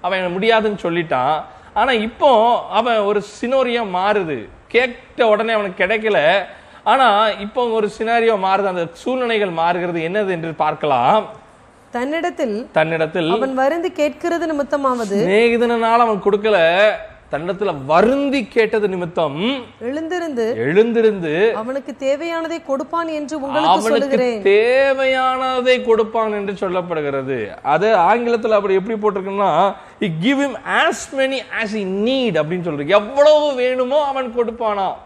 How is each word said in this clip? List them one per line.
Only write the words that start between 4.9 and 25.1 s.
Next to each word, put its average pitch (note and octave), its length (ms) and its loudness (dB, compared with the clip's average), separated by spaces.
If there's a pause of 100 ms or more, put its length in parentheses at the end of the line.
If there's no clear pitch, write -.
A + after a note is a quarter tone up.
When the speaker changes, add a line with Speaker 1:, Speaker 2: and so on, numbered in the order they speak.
Speaker 1:
உடனே G#3+ 260 2
அவனுக்கு G3 320 0
கிடைக்கல. G3 580 2 (400)
ஆனா A3 460 4
இப்போ G#3 400 -4
ஒரு A3 280 0
சினாரியோ A3+ 380 2
மாறுது, F#3+ 300 0
அந்த F3+ 280 -2
சூழ்நிலைகள் A#3 560 -2
மாறுகிறது. E3+ 520 -2
என்னது F#3+ 280 -2
என்று E3 240 -4
பார்க்கலாம். D3+ 760 0 (640)
Speaker 2:
"தன்னிடத்தில் C#4 800 -4
Speaker 1:
தன்னிடத்தில் D#3+ 600 -2
Speaker 2:
அவன் C4 220 -2
வருந்தி D#4 380 0
கேட்கிறது D#4+ 560 -2
நிமித்தமாவது," C4+ 640 -2
Speaker 1:
சிநேகிதனால A#3 680 2
அவன் A3+ 460 2
கொடுக்கல, G3+ 560 4 (500)
தன்னிடத்துல F3+ 440 -4 (100)
வருந்தி B3 600 2
கேட்டது A3 400 0
நிமித்தம், F3+ 760 -4 (160)
Speaker 2:
"எழுந்திருந்து D4 800 -4
Speaker 1:
எழுந்திருந்து G3 1000 2
Speaker 2:
அவனுக்கு C4 440 -8
தேவையானதை E4 680 -4
கொடுப்பான் D#4 420 -4
என்று D4+ 340 -6
உங்களுக்கு D4 280 0
Speaker 1:
அவனுக்கு G#3+ 200 4
Speaker 2:
சொல்லுகிறேன்." B3+ 540 0
Speaker 1:
தேவையானதை C4 1400 2